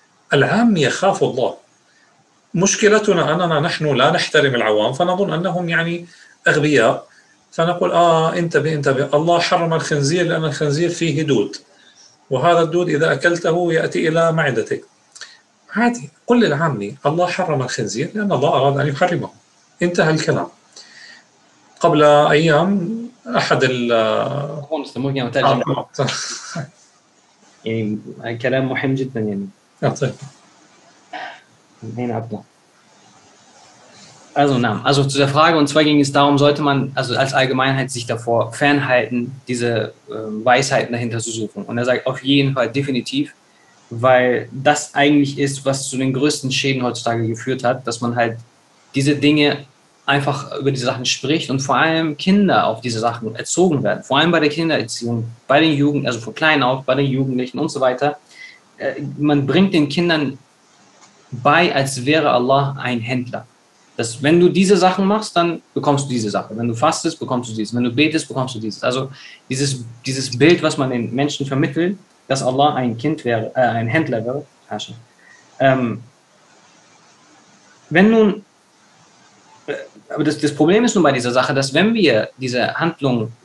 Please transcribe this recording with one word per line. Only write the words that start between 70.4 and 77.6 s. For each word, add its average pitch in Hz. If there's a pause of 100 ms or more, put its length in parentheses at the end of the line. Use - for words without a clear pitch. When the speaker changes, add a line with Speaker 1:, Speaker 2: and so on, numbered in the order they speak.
Speaker 2:
was 151
man 131
den 117
Menschen 143
vermittelt, 160 (320)
dass 135
Allah 143
ein 123
Kind 147
wäre, 113
äh, -
ein 117
Händler 135
wäre. 135 (240)
Hascha. 107 (640)
Ähm, 127 (1900)